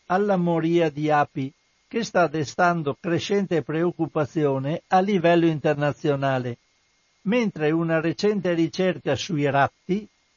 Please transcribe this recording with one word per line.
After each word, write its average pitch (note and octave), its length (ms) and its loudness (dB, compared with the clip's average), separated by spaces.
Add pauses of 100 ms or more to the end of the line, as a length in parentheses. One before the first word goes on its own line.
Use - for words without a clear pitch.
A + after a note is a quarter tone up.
alla G3 300 0
moria E3+ 520 2
di D3 220 -2
api, C#3+ 420 -2 (360)
che A3+ 140 -4
sta F3 240 0
destando D#3+ 720 -2
crescente F3 600 -2
preoccupazione D3+ 1300 -2
a F#3+ 120 4
livello E3+ 460 4
internazionale, C#3 1120 -2 (680)
mentre F#3+ 480 0
una E3 300 0
recente F3+ 520 0
ricerca E3 600 -2
sui C#3+ 340 -2
ratti, C#3 560 -2 (320)